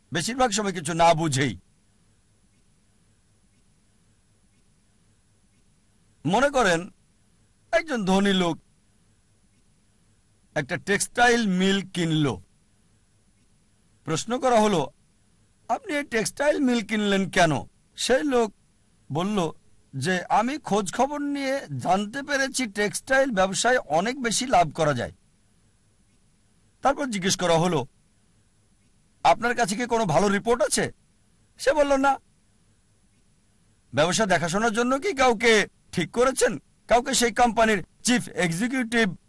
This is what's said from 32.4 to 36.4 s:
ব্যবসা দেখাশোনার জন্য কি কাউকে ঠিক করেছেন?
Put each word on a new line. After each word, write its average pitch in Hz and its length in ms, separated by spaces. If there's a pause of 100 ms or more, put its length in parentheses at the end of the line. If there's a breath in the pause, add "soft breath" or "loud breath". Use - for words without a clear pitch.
ব্যবসা 170 320
দেখাশোনার 196 460
জন্য 247 260
কি 370 140
কাউকে 233 560 (240)
ঠিক 180 180
করেছেন? 254 480 (300)